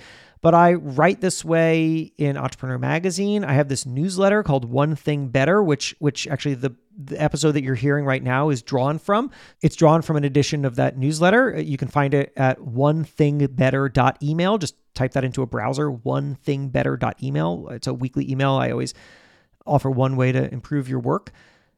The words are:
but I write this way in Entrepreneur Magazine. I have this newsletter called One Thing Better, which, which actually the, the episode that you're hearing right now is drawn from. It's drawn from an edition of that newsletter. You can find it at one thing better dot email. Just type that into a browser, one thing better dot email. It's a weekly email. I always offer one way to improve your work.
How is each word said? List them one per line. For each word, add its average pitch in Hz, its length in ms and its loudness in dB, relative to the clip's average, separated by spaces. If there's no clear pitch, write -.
but 165 140 6
I 175 200 6
write 151 440 0
this - 240 -4
way 160 720 2
in 143 200 -2
Entrepreneur 131 400 -6
Magazine. 180 680 -2
I 139 80 -4
have 139 160 4
this 135 180 -6
newsletter 190 560 0
called 139 220 0
One 143 320 0
Thing 143 320 -4
Better, 139 340 2
which, 156 380 0
which 147 280 -2
actually 143 280 -4
the, 123 180 -4
the 143 240 -10
episode 151 300 2
that 143 120 0
you're 131 120 -2
hearing 143 300 0
right 131 180 0
now 131 240 0
is 139 140 0
drawn 139 360 -2
from. 208 320 -2
It's 156 140 2
drawn 160 260 6
from 156 140 -2
an 147 80 2
edition 143 400 0
of 123 140 -4
that 131 200 0
newsletter. 165 640 2
You 156 180 -4
can 131 120 -4
find 139 240 2
it 139 240 0
at 131 240 2
one 143 420 0
thing 147 440 2
better 131 420 0
dot 131 340 2
email. 170 340 0
Just 160 180 -6
type 127 180 -2
that 131 140 -2
into 131 160 -4
a 127 40 0
browser, 131 460 -4
one 131 440 -4
thing 139 340 -4
better 135 260 0
dot 117 260 -4
email. 151 500 -4
It's 120 160 -10
a 131 60 -2
weekly 131 380 -4
email. 135 220 0
I 127 180 0
always 127 220 -6
offer 143 240 2
one 131 240 0
way 127 160 2
to 131 220 -2
improve 131 340 -6
your 131 120 -4
work. 135 340 -4